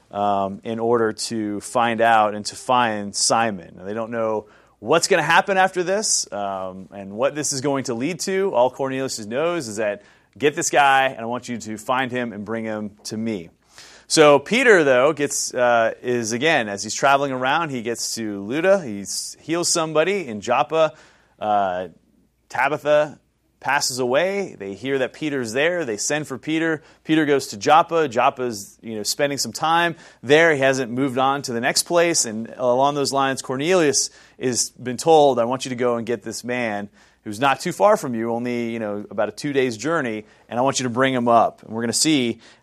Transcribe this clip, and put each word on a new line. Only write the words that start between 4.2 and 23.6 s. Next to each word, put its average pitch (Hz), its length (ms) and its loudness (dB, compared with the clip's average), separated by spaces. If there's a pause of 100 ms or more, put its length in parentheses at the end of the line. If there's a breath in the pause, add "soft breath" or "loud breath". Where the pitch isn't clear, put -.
what's 147 300 2
gonna 180 120 4
happen 175 360 2
after 185 260 2
this, 196 480 -2
um, 95 640 -8
and 98 180 -12
what 127 240 -2
this 147 160 -4
is 139 80 -6
going 135 240 -2
to 131 100 -6
lead 147 280 -6
to. 190 320 -2
All 123 160 4
Cornelius 131 560 -6
knows 151 420 -4
is 107 80 -10
that, 104 280 -4 (340 soft breath)
"Get 143 180 2
this 165 140 -4
guy, 135 380 4
and 131 120 -6
I 113 60 -8
want 120 240 -8
you 120 80 -6
to 107 200 -10
find 127 320 -2
him 120 220 -4
and 101 140 -10
bring 113 180 -6
him 107 280 -6 (120)
to 113 140 -8
me." 107 320 -6 (580 loud breath)
So 147 320 8
Peter, 208 460 4
though, 135 260 6
gets, 143 420 -4
uh, 120 480 2
is, 120 300 -2
again, 123 380 0
as 101 140 -6
he's 107 120 -8
traveling 139 380 2
around, 139 380 -2
he 127 100 -6
gets 113 340 -6
to 107 280 -6
Lydda. 165 420 2
He 104 160 -8
s-, - 400 -10
heals 165 260 -4
somebody 165 580 0
in 110 140 -8
Joppa. 151 540 0 (440 soft breath)
Uh, 95 520 0 (580)
Tabitha 147 720 0 (400)
passes 139 380 -2